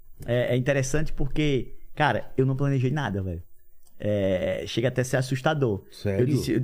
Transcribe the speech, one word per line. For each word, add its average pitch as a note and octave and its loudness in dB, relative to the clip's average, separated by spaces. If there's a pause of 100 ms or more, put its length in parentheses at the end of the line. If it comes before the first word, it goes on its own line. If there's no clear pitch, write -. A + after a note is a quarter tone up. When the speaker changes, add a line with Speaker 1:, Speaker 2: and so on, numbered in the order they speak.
(260)
Speaker 1:
é, A#2+ 2
é - 2
interessante C#3 2
porque, C#3+ 2 (180)
cara, C3+ 0
eu C3 4
não C3+ 0
planejei C#3 2
nada, A#2 -2
velho. F2 -6 (580)
É, G2 0
chega A#2 -2
até B2+ 0
a - 0
ser B2+ 0
assustador. C3 0
Speaker 2:
Sério? G2+ 0
Speaker 1:
Eu B2 6
disse, C#3+ 0
eu, A#2 2